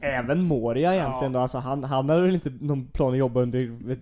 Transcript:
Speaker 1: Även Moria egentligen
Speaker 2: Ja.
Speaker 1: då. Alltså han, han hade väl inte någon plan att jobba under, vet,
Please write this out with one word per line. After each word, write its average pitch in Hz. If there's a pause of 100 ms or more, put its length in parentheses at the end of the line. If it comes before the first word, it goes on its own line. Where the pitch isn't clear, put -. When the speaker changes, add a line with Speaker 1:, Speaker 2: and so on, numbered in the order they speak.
Speaker 1:
Även 139
Moria 147
egentligen 135
Speaker 2:
Ja. 127
Speaker 1:
då. 123
Alltså 127
han, 131
han 135
hade 165
väl 185
inte 170 (100)
någon 143
plan 131
att 127
jobba 127
under, 123 (200)
vet, 123